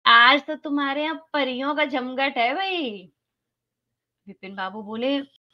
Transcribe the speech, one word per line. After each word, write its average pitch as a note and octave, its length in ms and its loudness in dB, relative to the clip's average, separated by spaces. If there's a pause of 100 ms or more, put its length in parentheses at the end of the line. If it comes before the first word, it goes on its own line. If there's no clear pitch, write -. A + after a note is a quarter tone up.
"आज A#3+ 400 8
तो D#4 80 -6
तुम्हारे C#4+ 480 -2
यहाँ D#4 300 -6
परियों C4+ 420 -2
का D4 100 -2
जमघट C4 540 -4
है A#3+ 160 0
भाई।" D4+ 580 -6 (1160)
विपिन F#3+ 260 -18
बाबू G3 280 -10
बोले, A#3+ 400 -4 (320)